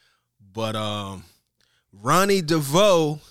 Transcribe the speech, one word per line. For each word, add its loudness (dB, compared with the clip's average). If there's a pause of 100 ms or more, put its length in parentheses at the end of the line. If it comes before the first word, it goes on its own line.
(520)
but, -6
um, -8 (680)
Ronnie 0
DeVoe 2 (100)